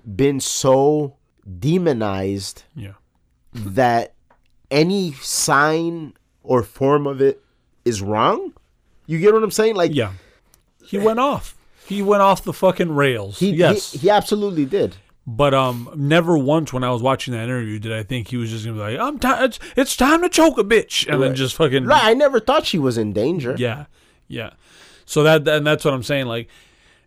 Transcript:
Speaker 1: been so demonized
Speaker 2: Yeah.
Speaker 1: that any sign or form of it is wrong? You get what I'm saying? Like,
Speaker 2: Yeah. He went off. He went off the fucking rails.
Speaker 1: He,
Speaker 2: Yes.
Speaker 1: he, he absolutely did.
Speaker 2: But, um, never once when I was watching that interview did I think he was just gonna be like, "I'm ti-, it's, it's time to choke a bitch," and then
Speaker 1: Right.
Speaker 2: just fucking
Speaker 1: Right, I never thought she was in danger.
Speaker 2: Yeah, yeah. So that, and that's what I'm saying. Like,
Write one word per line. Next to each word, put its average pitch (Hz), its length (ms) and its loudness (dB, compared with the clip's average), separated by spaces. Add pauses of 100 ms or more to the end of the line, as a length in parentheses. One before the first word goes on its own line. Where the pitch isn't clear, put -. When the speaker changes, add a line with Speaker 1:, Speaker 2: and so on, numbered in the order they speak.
(160)
Speaker 1:
been 135 240 2
so 139 760 2 (420)
demonized 104 1040 -2 (100)
Speaker 2:
Yeah. 98 200 -16 (600)
Speaker 1:
that 117 600 0 (580)
any 170 420 0
sign 156 1000 -2 (300)
or 127 200 0
form 143 440 0
of 135 140 -4
it 139 220 2 (400)
is 110 180 -2
wrong? 139 520 0 (520)
You 160 140 -4
get 202 140 6
what 220 100 2
I'm 202 80 -2
saying? 220 240 0
Like, 170 180 0
Speaker 2:
Yeah. 110 200 -2 (720)
He - 120 -6
went 220 220 0
off. 262 380 -4 (300)
He 202 140 -6
went 202 200 4
off 196 220 4
the 175 100 -6
fucking 185 420 0
rails. 117 440 0
Speaker 1:
He, 196 120 2
Speaker 2:
Yes. 175 400 2
Speaker 1:
he, - 60 -12
he 139 120 0
absolutely 202 560 0
did. 135 300 -2 (320)
Speaker 2:
But, 135 260 2
um, 123 420 -2
never 160 440 2
once 143 340 0
when 127 100 -4
I 123 60 -2
was 120 140 -2
watching 131 300 -2
that 113 100 -6
interview 117 340 -6
did 110 140 -8
I 110 100 -6
think 113 280 -8
he 123 80 -6
was 117 120 -6
just 110 160 -8
gonna 117 120 -8
be 107 200 -6
like, - 20 -6
"I'm 269 200 -6
ti-, 254 260 0
it's, 247 140 -4 (160)
it's 254 200 -2
time 320 280 2
to 359 60 0
choke 320 280 4
a 226 60 2
bitch," 202 440 0
and 143 140 0
then 131 100 2
Speaker 1:
Right. 131 60 -4
Speaker 2:
just 131 180 -2
fucking 135 300 2
Speaker 1:
Right, 269 180 4
I 220 120 6
never 269 240 2
thought 302 260 0
she - 140 -2
was 131 180 0
in 107 160 -2
danger. 127 420 -2
Speaker 2:
Yeah, 120 300 -4 (420)
yeah. 117 260 -12 (520)
So - 160 0
that, 156 260 4
and 151 200 2
that's 151 180 0
what 147 80 2
I'm 131 80 -4
saying. 139 240 -4
Like, 117 240 -8 (580)